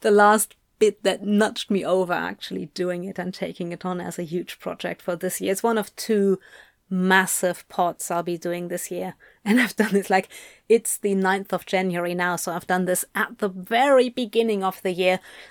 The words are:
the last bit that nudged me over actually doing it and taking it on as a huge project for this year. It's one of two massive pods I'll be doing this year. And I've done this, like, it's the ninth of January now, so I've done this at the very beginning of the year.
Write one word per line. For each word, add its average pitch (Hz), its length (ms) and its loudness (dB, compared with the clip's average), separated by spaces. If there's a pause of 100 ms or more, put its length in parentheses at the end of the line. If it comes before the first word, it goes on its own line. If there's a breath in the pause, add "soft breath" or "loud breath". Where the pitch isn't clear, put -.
the 220 80 2
last 208 440 4 (240)
bit 208 240 2
that 190 220 -2
nudged 208 460 0
me 196 140 0
over 175 280 0
actually 180 540 -6
doing 180 380 -6
it 190 140 -12
and 180 140 -6
taking 170 400 -8
it 170 120 -10
on 180 160 -4
as 175 180 -8
a 175 60 -6
huge 175 360 -8
project 175 400 -8
for 175 160 -6
this 180 240 -6
year. 190 120 -2
It's 196 100 -6
one 226 160 0
of - 180 -6
two 196 420 2 (520 loud breath)
massive 185 800 2
pods - 420 -2
I'll 170 120 -2
be 175 140 -4
doing 175 320 -6
this 175 220 -8
year. 180 240 -8 (300 soft breath)
And 220 160 4
I've 226 160 0
done 214 160 0
this, 196 180 0
like, 190 180 2 (400 loud breath)
it's 226 300 2
the 202 160 0
ninth 190 380 0
of 185 140 -2
January 175 480 -2
now, 180 220 0
so 175 160 -6
I've 175 140 -8
done 185 180 0
this 180 200 0 (100)
at 214 240 -4
the 214 100 0
very 247 640 4
beginning 226 520 0
of 190 200 -2
the 190 100 0
year. 180 280 2 (300 loud breath)